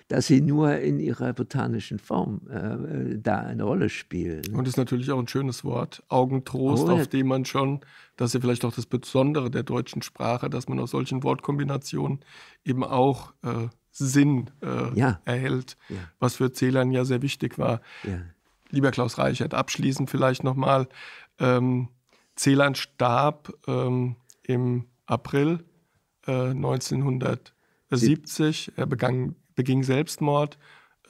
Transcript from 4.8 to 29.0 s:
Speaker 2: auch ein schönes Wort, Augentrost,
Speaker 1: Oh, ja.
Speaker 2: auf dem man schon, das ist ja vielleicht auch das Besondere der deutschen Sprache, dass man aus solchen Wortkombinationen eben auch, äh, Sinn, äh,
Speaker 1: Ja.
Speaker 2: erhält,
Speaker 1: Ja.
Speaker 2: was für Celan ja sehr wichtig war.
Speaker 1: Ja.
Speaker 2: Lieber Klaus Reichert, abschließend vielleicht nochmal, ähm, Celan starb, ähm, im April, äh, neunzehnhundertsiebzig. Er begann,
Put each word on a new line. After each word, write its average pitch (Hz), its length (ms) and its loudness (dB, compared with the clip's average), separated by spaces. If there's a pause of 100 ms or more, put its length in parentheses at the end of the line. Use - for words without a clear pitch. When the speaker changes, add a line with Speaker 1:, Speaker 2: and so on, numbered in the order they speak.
Speaker 2:
auch 131 80 0
ein 120 100 -4
schönes 135 360 -4
Wort, 127 440 -6
Augentrost, 131 760 2
Speaker 1:
Oh, 170 40 2
ja. 180 120 6
Speaker 2:
auf 135 80 0
dem 135 180 2
man 131 200 2
schon, 139 340 -2 (360)
das 120 140 0
ist - 40 -4
ja 127 60 2
vielleicht 123 260 0
auch 113 80 -2
das 117 120 -6
Besondere 131 640 0
der 127 120 -2
deutschen 123 400 -4
Sprache, - 480 -4
dass 127 180 -6
man 131 100 -4
aus 123 120 -4
solchen 131 320 -4
Wortkombinationen 139 960 -2 (460)
eben 127 180 0
auch, 131 480 0 (100)
äh, 117 260 -4 (220)
Sinn, 139 600 4 (120)
äh, 123 320 -4
Speaker 1:
Ja. 117 300 2
Speaker 2:
erhält, 127 540 -4 (100)
Speaker 1:
Ja. - 80 -8 (220)
Speaker 2:
was 123 180 0
für 127 160 0
Celan 127 400 2
ja 127 140 0
sehr 127 160 0
wichtig 135 360 -4
war. 120 220 0 (240)
Speaker 1:
Ja. 92 160 -4 (500)
Speaker 2:
Lieber 139 200 4
Klaus 123 260 -2
Reichert, 131 380 0
abschließend 135 560 -2
vielleicht 131 340 0
nochmal, 135 440 2 (520)
ähm, 127 480 2 (480)
Celan 139 380 4
starb, 139 760 0 (160)
ähm, 127 500 0 (260)
im 123 420 0 (220)
April, 147 580 0 (640)
äh, 131 260 0
neunzehnhundertsiebzig. 131 2250 0
Er - 100 -2
begann, 127 480 0 (200)